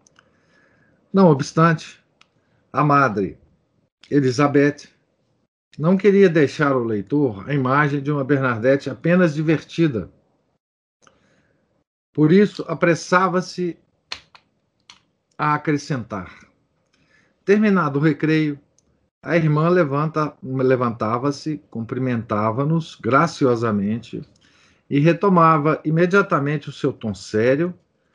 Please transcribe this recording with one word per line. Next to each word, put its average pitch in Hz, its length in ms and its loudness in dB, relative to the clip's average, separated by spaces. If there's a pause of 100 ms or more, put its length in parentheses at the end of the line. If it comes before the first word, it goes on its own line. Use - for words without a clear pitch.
(1120)
Não 190 160 6
obstante, 160 760 0 (680)
a 135 100 -2
Madre 127 560 0 (720)
Elizabeth 143 760 0 (920)
não 175 200 2
queria 196 320 4
deixar 147 420 0
ao 127 100 0
leitor 110 640 -4
a 139 60 -6
imagem 139 500 0
de 143 80 -6
uma 143 140 -4
Bernadette 131 640 0
apenas 170 460 0
divertida. 151 760 -2 (2000)
Por 151 180 2
isso, 202 340 2
apressava-se 175 1120 -2 (1600)
a 151 160 0
acrescentar. 139 920 -6 (960)
Terminado 190 560 2
o - 20 -2
recreio, 156 560 0 (640)
a 143 140 -2
irmã 156 320 2
levanta-, 156 760 -2
levantava-se, 127 1300 -2
cumprimentava-nos 120 1300 -4
graciosamente 117 1200 0 (720)
e 139 80 0
retomava 160 840 2
imediatamente 160 840 0
o 139 40 -12
seu 135 200 -4
tom 107 220 -8
sério 131 580 -2 (420)